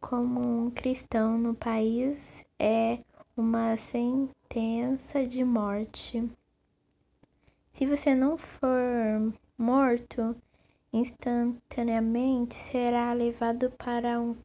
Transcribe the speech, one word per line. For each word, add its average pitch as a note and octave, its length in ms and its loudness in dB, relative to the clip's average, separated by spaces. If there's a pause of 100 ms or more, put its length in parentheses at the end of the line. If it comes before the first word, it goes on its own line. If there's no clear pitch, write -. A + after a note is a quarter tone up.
como B3 400 -2
um A#3+ 300 0
cristão A#3 680 0
no A#3 160 0
país A3+ 960 -2 (120)
é A3+ 420 2 (360)
uma A3+ 400 0
sentença B3 1500 -2
de B3 180 0
morte. A3 880 -2 (1400)
Se - 140 -4
você C#4+ 300 4
não C#4 240 4
for A#3 960 0 (240)
morto A#3+ 760 2 (560)
instantaneamente, A#3+ 1600 0
será A#3+ 580 0
levado A#3+ 600 0
para A#3+ 460 -2
um A#3 160 -2 (100)